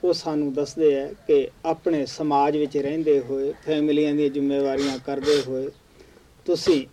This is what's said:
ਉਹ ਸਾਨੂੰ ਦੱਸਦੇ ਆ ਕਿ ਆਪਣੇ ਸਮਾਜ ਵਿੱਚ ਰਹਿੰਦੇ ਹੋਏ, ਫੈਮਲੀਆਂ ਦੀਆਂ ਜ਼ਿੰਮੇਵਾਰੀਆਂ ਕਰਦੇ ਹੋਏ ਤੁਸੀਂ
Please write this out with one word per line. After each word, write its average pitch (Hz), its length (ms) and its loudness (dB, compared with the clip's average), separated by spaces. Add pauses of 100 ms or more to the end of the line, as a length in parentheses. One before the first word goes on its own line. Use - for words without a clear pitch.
ਉਹ 180 100 2
ਸਾਨੂੰ 151 400 -4
ਦੱਸਦੇ 143 480 0
ਆ 143 80 -6 (180)
ਕਿ 143 220 4 (160)
ਆਪਣੇ 160 400 -2
ਸਮਾਜ 147 520 0
ਵਿੱਚ 147 200 -2
ਰਹਿੰਦੇ 147 420 2
ਹੋਏ, 135 340 -4 (120)
ਫੈਮਲੀਆਂ 151 480 2
ਦੀਆਂ 147 160 2
ਜ਼ਿੰਮੇਵਾਰੀਆਂ 139 760 -2
ਕਰਦੇ 139 420 0
ਹੋਏ 131 220 -6 (760)
ਤੁਸੀਂ 165 480 2